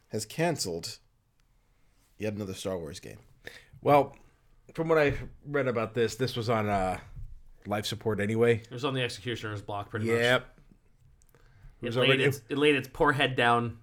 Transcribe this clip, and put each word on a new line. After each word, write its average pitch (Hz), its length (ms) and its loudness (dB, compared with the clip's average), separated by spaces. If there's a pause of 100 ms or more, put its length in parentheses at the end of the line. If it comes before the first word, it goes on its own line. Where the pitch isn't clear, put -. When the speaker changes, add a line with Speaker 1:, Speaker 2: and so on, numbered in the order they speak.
Speaker 1:
has 110 160 -6
canceled 117 720 -4 (1200)
yet 104 160 -4
another 101 220 -8
Star 95 240 -6
Wars 76 200 -10
game. 52 200 -16 (640)
Speaker 2:
Well, 143 340 4 (560)
from 160 160 -4
what 160 80 4
I 143 160 4 (320)
read 139 240 -2
about 110 240 -2
this, 113 220 0
this 131 220 -4
was 113 120 -2
on, 107 220 2
uh, 92 280 0 (680)
life 104 180 -2
support 107 340 -2
anyway. 113 460 4
Speaker 3:
It - 60 -20
was 123 160 -6
on 135 80 0
the 127 80 0
executioner's 113 580 -6
block, 101 300 -8
pretty 113 160 -4
much. 113 120 2
Speaker 2:
Yep. 123 280 2 (880)
It - 40 -20 (440)
Speaker 3:
It 120 60 -8
Speaker 2:
was 117 100 -4
Speaker 3:
laid 131 100 4
Speaker 2:
already 135 160 4
Speaker 3:
its, 135 240 0
it 143 80 -4
laid 147 200 6
its 131 140 -4
poor 147 220 2
head 131 240 0
down 120 460 4